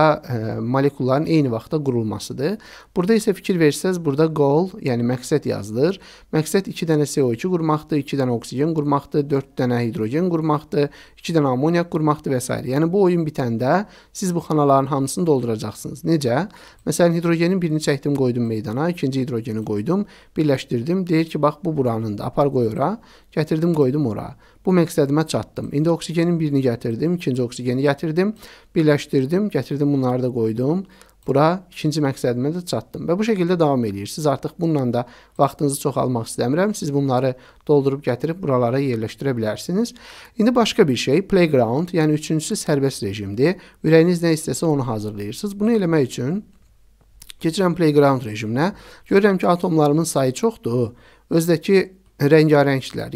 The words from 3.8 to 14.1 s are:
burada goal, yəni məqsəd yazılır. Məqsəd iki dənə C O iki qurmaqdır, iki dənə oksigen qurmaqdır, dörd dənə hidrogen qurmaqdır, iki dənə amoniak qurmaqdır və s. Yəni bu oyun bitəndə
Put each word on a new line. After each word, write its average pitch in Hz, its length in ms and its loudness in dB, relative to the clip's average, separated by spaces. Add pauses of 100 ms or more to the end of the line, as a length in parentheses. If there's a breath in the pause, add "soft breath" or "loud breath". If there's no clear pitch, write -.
burada 147 220 2
goal, 156 440 2 (140)
yəni 120 240 0
məqsəd 127 400 -2
yazılır. 110 520 -2 (360 loud breath)
Məqsəd 156 360 0
iki 165 160 -6
dənə 147 200 2
C 143 160 0
O 120 100 2
iki 147 140 -4
qurmaqdır, 156 560 -2
iki 135 160 -4
dənə 123 160 0
oksigen 135 400 -2
qurmaqdır, 143 560 -2
dörd 135 280 -2
dənə 123 280 0
hidrogen 147 440 -2
qurmaqdır, 151 580 -2 (300 loud breath)
iki 165 160 -6
dənə 139 200 4
amoniak 170 360 0
qurmaqdır 151 440 0
və 123 80 -2
s. 117 240 -4
Yəni 151 240 0
bu 202 160 2
oyun 175 200 2
bitəndə 135 580 0 (280 loud breath)